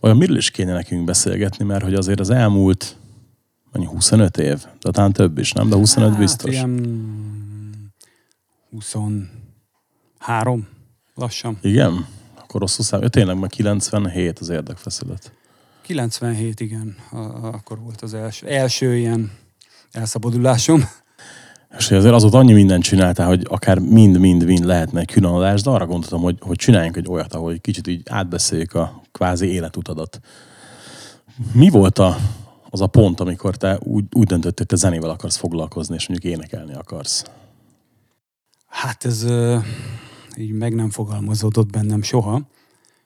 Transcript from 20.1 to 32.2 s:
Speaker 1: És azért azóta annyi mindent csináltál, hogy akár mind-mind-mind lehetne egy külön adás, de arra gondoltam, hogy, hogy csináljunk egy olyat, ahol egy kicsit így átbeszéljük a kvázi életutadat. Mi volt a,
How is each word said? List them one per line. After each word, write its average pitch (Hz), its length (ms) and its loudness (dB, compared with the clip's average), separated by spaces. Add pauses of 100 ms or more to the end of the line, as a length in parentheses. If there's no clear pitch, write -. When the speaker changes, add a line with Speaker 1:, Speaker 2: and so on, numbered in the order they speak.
Speaker 1:
És - 120 -2
azért 101 240 6
azóta 110 240 8
annyi 131 140 10
mindent 95 300 8
csináltál, 90 440 2
hogy 90 220 2
akár - 300 0
mind-mind-mind 90 840 6
lehetne 85 360 0
egy 85 60 -4
külön 90 260 2
adás, 98 300 2
de 135 80 -2
arra 92 160 0
gondoltam, 85 360 -4
hogy, 87 180 0
hogy 85 160 -6
csináljunk 85 400 4
egy 82 120 -8
olyat, 82 260 -6
ahol 82 180 -6
egy 85 80 -8
kicsit - 260 -6
így 87 220 -6
átbeszéljük 87 680 -4
a - 280 -4 (100)
kvázi 90 340 -2
életutadat. 82 720 -8 (1300)
Mi 131 160 10
volt 101 300 6
a, 92 180 2 (540)